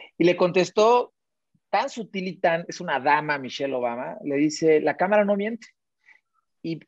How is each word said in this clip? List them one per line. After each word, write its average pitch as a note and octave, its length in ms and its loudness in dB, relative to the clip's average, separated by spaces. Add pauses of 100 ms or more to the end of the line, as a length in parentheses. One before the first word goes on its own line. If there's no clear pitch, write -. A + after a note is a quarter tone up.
(180)
Y E3 60 2
le F3 120 4
contestó G3+ 800 2 (560)
tan A#3 200 -2
sutil G3 380 -8
y F#3 100 -8
tan, E3+ 300 0
es E3+ 140 -12
una D#3 180 -4
dama, D3 380 0
Michelle C3+ 380 -6
Obama, B2 480 -6
le C#3+ 140 -4
dice, D3+ 440 2
"La D3 160 0
cámara G#3 260 4
no G3+ 120 0
miente". G#3+ 320 -6 (960)
Y, E3 240 -8